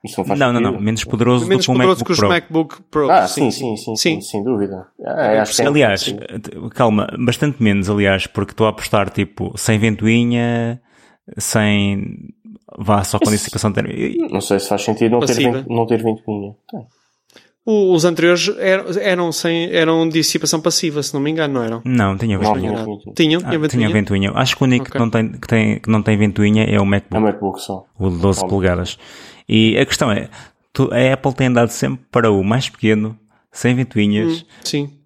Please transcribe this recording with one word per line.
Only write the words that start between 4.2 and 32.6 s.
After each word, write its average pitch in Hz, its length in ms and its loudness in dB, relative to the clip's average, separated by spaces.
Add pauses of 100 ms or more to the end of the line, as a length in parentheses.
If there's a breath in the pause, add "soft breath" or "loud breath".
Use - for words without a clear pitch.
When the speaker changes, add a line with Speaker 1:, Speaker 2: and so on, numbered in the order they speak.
Speaker 1:
sem 101 220 -6
dúvida. 101 440 -4 (180)
Ah, - 40 -6 (240)
Speaker 3:
É 110 60 4
Speaker 1:
acho 107 160 -2
que - 60 0
é 113 40 2
Speaker 3:
possível. 135 60 2
Speaker 2:
Aliás, 120 300 2
Speaker 1:
sim. 101 160 -6 (560)
Speaker 2:
calma, 107 340 2 (120)
bastante 123 420 0
menos, 101 280 2
aliás, 98 380 2
porque 101 240 -4
estou 110 160 2
a - 20 4
apostar, 101 400 -2
tipo, 98 480 -4
sem 110 220 0
ventoinha, 117 1000 0 (580 soft breath)
sem... 104 920 -2 (480)
Vá, 101 260 0
só 104 160 -2
com - 60 4
Speaker 1:
Isso 107 80 2
Speaker 2:
dissipação 104 380 -2
térmica. - 600 -2
Speaker 1:
Não 98 80 -2
sei 98 200 0
se - 100 -8
faz 104 140 0
sentido 110 300 0
não 120 60 4
ter 135 80 0
Speaker 3:
Passiva. 127 240 2
Speaker 1:
vent-, 135 160 -6
não 117 180 0
ter 113 120 0
ventoinha. 107 580 -6 (140)
Tem. 127 160 -14 (800 soft breath)
Speaker 3:
O, 208 280 4
os 160 120 4
anteriores 170 440 4 (100)
eram, 190 260 0 (160)
eram 180 320 0
sem, 170 400 -2
eram 165 340 2
dissipação 156 540 0
passiva, 156 420 -2
se - 100 -8
não 147 60 -2
me 147 120 0
engano, 156 240 -2
não 120 80 -2
eram? 113 200 -6
Speaker 2:
Não, 113 340 2
tinha 104 200 -2
Speaker 1:
Não, 92 60 -2 (100)
Speaker 2:
ventoinha. 98 160 -2
Speaker 1:
tinha 110 160 -4
ventoinha. 107 280 -12
Speaker 3:
Tinham? 160 300 2
Speaker 2:
Ah, - 60 -8
Speaker 3:
Tinha 160 100 -2
ventoinha? 123 280 0
Speaker 2:
tinha - 20 0 (100)
ventoinha. 98 360 0
Acho 127 200 0
que - 80 -4
o - 20 2
único 127 200 2
Speaker 3:
Ok. - 80 -14
Speaker 2:
que 135 60 -4
não 113 100 2
tem, 113 240 0
que - 140 -14
tem, 107 320 2
que - 100 -6
não 110 120 2
tem 107 160 2
ventoinha 104 460 2
é 104 160 2
o 101 60 2
MacBook. 98 300 -2
Speaker 1:
É 107 40 2
o - 40 2
MacBook 98 380 -2
só. 95 220 -10 (160)
Speaker 2:
O 95 100 0
de 87 100 -2
doze 95 200 2
Speaker 1:
Óbvio. 92 160 -2
Speaker 2:
polegadas. 90 420 0 (520 loud breath)
E 110 280 4
a 135 80 4
questão - 260 -2
é, - 180 -4 (440 loud breath)
tu, 131 200 0
a 127 200 2
Apple 131 200 -2
tem 131 140 0
andado 120 220 2
sempre 135 320 -6 (100)
para 117 200 4
o 98 120 4
mais 113 260 0